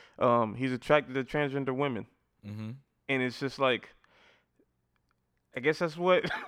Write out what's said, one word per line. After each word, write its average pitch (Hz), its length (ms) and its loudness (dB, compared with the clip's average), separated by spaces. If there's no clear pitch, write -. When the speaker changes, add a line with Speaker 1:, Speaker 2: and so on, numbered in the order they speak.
Speaker 1:
Um, 117 340 4
he's 127 200 -2
attracted 127 420 2
to 135 80 0
transgender 135 520 -2
women. 127 300 -2
Speaker 2:
Mm-hmm. 107 260 -10
Speaker 1:
And 131 140 0
it's 123 160 -4
just 135 180 -6
like, 131 320 0
I 127 60 -8
guess 151 180 2
that's 160 180 -2
what, 175 320 4